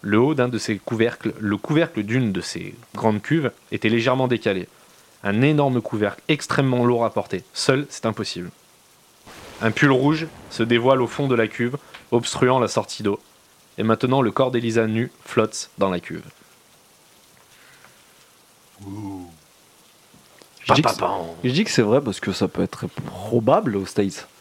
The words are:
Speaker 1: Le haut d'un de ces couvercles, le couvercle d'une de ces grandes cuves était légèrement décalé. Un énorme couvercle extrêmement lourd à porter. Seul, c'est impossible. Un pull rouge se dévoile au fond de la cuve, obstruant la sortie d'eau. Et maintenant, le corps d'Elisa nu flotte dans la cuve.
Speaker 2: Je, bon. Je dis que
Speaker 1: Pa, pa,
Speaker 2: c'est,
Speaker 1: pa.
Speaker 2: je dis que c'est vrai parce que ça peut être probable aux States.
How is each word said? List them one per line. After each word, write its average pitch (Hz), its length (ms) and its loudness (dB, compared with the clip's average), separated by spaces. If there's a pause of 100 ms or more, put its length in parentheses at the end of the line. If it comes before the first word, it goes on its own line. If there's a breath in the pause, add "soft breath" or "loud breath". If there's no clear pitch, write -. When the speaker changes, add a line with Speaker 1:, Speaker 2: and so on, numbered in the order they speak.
Speaker 1:
Le 104 160 4
haut 139 160 4
d'un 127 120 2
de 120 100 -2
ces 107 200 -4
couvercles, 113 600 -2
le 104 180 0
couvercle 156 460 0
d'une 113 280 0
de 92 100 -4
ces 92 340 -10 (200)
grandes 107 260 0
cuves 147 300 0 (200)
était 107 180 0
légèrement 127 380 2
décalé. 104 400 -2 (560 soft breath)
Un 101 180 0
énorme 143 400 2
couvercle 104 460 -2
extrêmement 135 580 0
lourd 120 200 2
à 110 60 0
porter. - 320 -6 (100)
Seul, 139 360 0
c'est - 160 -10
impossible. 101 440 -6 (1120)
Un 110 80 2
pull 139 220 4
rouge 147 340 2 (240)
se - 140 -2
dévoile 120 400 4
au 117 40 0
fond 143 200 -2
de 127 80 2
la 113 120 2
cuve, 120 300 -4 (340 loud breath)
obstruant 123 480 2
la 113 80 2
sortie - 360 -4
d'eau. 101 160 0 (580)
Et 110 60 -2
maintenant, 127 400 2
le 107 80 2
corps 131 180 2
d'Elisa 113 380 0
nu 113 240 -2 (120)
flotte - 540 -2
dans 98 140 0
la 90 80 -4
cuve. 80 240 -12 (2500 soft breath)
Speaker 2:
Je, 98 80 -16
bon. 98 400 -12 (1400)
Je 143 100 2
dis - 80 4
que - 60 4
Speaker 1:
Pa, - 20 4
pa, 107 60 -2
Speaker 2:
c'est, - 60 -12
Speaker 1:
pa. 92 160 -2 (260)
Speaker 2:
je 127 60 0
dis 147 140 0
que 110 80 -4
c'est - 100 2
vrai 117 200 4
parce 113 180 -4
que - 120 -4
ça 95 160 -2
peut 85 160 -4
être - 240 -6
probable 123 880 0
aux 98 100 -2
States. - 420 -2 (140)